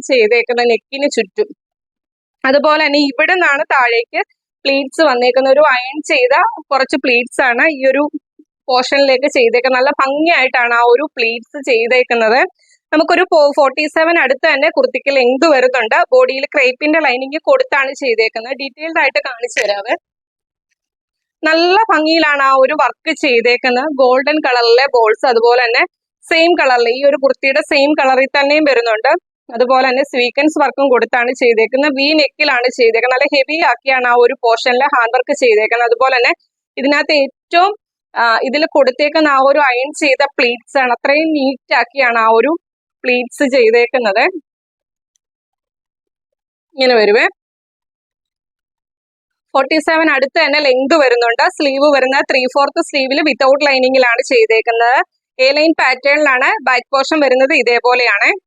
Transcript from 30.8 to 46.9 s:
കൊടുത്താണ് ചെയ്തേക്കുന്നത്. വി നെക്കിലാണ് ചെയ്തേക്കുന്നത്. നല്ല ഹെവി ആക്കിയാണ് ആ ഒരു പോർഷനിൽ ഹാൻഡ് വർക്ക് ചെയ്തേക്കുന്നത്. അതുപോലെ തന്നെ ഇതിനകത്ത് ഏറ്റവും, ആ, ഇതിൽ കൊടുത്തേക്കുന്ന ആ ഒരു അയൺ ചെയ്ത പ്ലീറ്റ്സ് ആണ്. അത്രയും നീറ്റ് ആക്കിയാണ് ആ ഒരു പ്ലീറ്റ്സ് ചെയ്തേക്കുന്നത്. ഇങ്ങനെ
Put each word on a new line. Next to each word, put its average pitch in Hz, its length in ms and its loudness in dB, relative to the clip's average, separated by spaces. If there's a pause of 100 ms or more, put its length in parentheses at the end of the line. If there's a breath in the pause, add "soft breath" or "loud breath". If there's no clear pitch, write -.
കൊടുത്താണ് 240 420 0
ചെയ്തേക്കുന്നത്. 247 600 0
വി 277 220 -2
നെക്കിലാണ് 285 540 -2 (120)
ചെയ്തേക്കുന്നത്. 240 400 0
നല്ല 294 180 -2
ഹെവി 294 200 -2 (140)
ആക്കിയാണ് 254 360 -2
ആ 240 100 2
ഒരു 240 260 2
പോർഷനിൽ 247 400 0
ഹാൻഡ് 247 320 0
വർക്ക് 262 180 -2 (100)
ചെയ്തേക്കുന്നത്. 226 460 0
അതുപോലെ 254 280 0
തന്നെ 262 160 0 (440)
ഇതിനകത്ത് 294 360 -2 (100)
ഏറ്റവും, 359 520 -2 (400)
ആ, 226 280 0
ഇതിൽ 294 220 -2
കൊടുത്തേക്കുന്ന 294 640 0
ആ 277 100 0 (120)
ഒരു 294 100 2
അയൺ 269 400 0
ചെയ്ത 277 260 2 (120)
പ്ലീറ്റ്സ് 247 400 -4
ആണ്. 254 140 0
അത്രയും 285 360 0 (100)
നീറ്റ് 269 440 -4
ആക്കിയാണ് 240 380 -2
ആ 220 80 2 (120)
ഒരു 285 160 0 (480)
പ്ലീറ്റ്സ് 247 400 -4 (120)
ചെയ്തേക്കുന്നത്. 233 680 2 (2500)
ഇങ്ങനെ 254 200 0